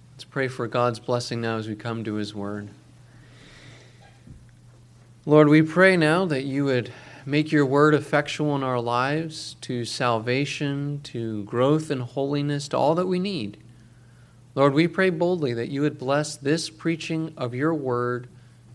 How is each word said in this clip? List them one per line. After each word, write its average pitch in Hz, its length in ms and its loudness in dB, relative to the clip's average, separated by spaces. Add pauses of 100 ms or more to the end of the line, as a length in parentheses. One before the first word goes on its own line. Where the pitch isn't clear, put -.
(140)
Let's - 120 -20
pray 135 240 -4
for 123 180 -6
God's 120 320 0
blessing 120 400 -4
now 113 180 -2
as 110 100 -6
we 107 80 -6
come 113 280 -8
to 107 120 -6
his 104 200 -6
word. 104 320 -8 (2500)
Lord, 151 220 8
we 151 140 8
pray 180 340 6
now 170 300 4
that 139 180 -2
you 139 220 -2
would 123 260 0 (340)
make 151 280 0
your 147 120 6
word 143 300 6
effectual 147 600 0
in 135 80 -2
our 127 180 0
lives, 135 800 -2
to 120 240 -6
salvation, 139 1200 -2
to 113 420 -6
growth 143 440 2
in 131 120 -4
holiness, 143 680 -4
to 127 100 -2
all 139 180 2
that 185 120 -2
we 185 100 -2
need. 180 400 -6 (960)
Lord, 139 200 4
we 160 120 4
pray 185 240 2
boldly 170 440 0
that 117 160 -4
you 139 100 -6
would 143 180 -2
bless 139 380 -2
this 151 340 -2
preaching 160 680 -6
of 123 180 -6
your 151 180 0
word 123 540 -4 (480)